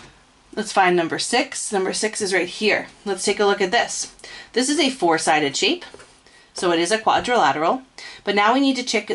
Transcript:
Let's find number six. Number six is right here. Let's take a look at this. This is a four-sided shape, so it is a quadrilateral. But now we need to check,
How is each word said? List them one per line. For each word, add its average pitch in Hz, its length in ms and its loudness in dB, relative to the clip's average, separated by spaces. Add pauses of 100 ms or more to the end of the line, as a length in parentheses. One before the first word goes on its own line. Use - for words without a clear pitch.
(560)
Let's 214 160 -6
find 180 240 4
number 160 240 0
six. - 500 -2
Number 190 220 -2
six 214 280 -4
is 196 140 -2
right 180 140 0
here. - 400 -2 (160)
Let's 190 200 -6
take 202 140 0
a 208 60 2
look 202 160 2
at 190 100 0
this. - 460 -2 (360)
This 262 160 0
is 294 120 0
a 269 100 2
four-sided 160 680 2
shape, 269 280 0 (720)
so 180 180 0
it 165 80 2
is 170 100 0
a 214 80 2
quadrilateral. 185 840 2 (420)
But 202 100 0
now 208 180 4
we 262 80 2
need 269 160 4
to 247 60 -2
check, 226 320 -2